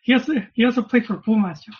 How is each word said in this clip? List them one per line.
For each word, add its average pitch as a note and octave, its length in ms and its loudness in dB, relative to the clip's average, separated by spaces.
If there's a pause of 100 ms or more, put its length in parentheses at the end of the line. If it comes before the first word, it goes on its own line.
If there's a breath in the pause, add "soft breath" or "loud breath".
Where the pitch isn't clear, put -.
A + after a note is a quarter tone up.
He A#3+ 120 2
also, D4 200 0 (200)
he A#3 120 2
also B3 160 0
played A#3+ 240 0
for G3 120 -6
Pumas, G3+ 440 -2
Joe. G#3+ 180 -20